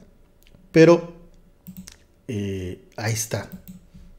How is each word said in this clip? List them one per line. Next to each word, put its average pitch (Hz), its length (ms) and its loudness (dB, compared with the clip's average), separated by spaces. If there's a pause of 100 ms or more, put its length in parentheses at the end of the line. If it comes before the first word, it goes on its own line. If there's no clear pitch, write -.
(720)
pero, 170 420 6 (1120)
eh, 98 680 -6
ahí 110 180 -4
está, - 360 -6 (680)